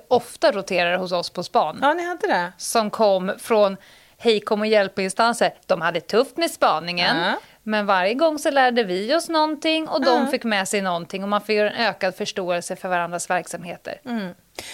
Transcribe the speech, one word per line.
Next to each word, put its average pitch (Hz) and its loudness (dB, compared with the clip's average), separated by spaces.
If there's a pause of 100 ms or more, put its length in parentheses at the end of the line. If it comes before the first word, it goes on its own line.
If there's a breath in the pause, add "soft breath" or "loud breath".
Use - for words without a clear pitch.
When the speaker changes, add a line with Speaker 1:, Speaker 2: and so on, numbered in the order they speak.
Speaker 1:
ofta 254 2
roterare 185 0
hos 185 -6
oss 175 -2
på 175 -8
span. 170 0
Speaker 2:
Ja, 285 4
ni 339 -4
hade 349 -4
det. 185 0
Speaker 1:
Som 214 0
kom 196 2
från 208 2 (400 loud breath)
hej, 220 2
kom 208 -2
och 214 -2
hjälp-instanser. 202 2 (120)
De 175 0
hade 165 0
tufft 247 0
med 330 -2
spaningen. 175 0
Speaker 2:
Ja. 190 -2 (240 loud breath)
Speaker 1:
Men 214 -2
varje 190 2
gång 302 2
så 320 0
lärde 254 4
vi 196 -2
oss 330 -2
någonting 320 0
och 277 -2
de 247 4
Speaker 2:
Ja. 233 0
Speaker 1:
fick 262 -2
med 202 -2
sig 202 -2
någonting, 185 -4
och 202 -6
man 208 0
får 214 -4
en 208 2 (140)
ökad 185 -2
förståelse 180 -4
för 185 -8
varandras 175 -2
verksamheter. 175 -6
Speaker 2:
Mm. 240 -6
Nej, 180 -12 (380 loud breath)